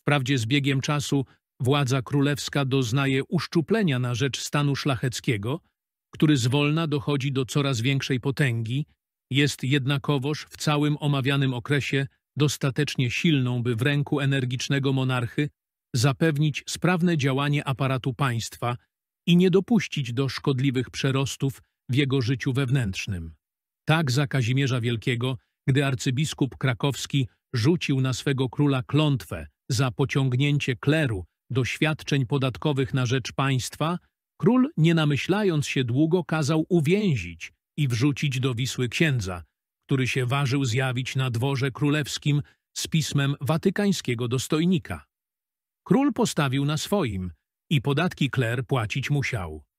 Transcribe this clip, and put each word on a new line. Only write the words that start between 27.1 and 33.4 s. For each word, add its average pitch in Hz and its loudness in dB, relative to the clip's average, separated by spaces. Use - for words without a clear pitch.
rzucił 131 2
na 131 0
swego 131 -2
króla 139 2
klątwę 135 0
za 127 2
pociągnięcie 135 0
kleru 135 0
do 123 0
świadczeń 151 0
podatkowych 135 -2
na 131 0
rzecz 123 -2
państwa, 139 -2